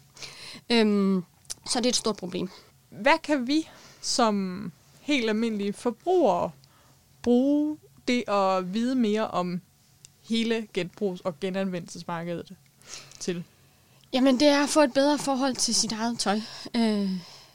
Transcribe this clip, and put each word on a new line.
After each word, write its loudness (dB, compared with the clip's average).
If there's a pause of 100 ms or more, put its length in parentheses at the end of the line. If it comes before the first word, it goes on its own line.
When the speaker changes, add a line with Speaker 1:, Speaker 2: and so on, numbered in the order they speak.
(680)
Speaker 1:
Øhm, 4 (460)
så -2
det 2
er 2
et 2
stort -2
problem. -6 (400)
Speaker 2:
Hvad 2
kan -2
vi 0 (340)
som -2 (300)
helt 0
almindelige -2
forbrugere 0 (720)
bruge 2 (300)
det 0
at 2
vide 0
mere 2
om -4 (680)
hele 0 (100)
genbrugs- -4
og -4
genanvendelsesmarkedet -6 (640)
til? -4 (720)
Speaker 1:
Jamen, 4
det 6
er 6
at 0
få 4
et 4
bedre 4
forhold -2
til -2
sit 0
eget -4
tøj. 0 (400)
Øh, 2
det 2 (460)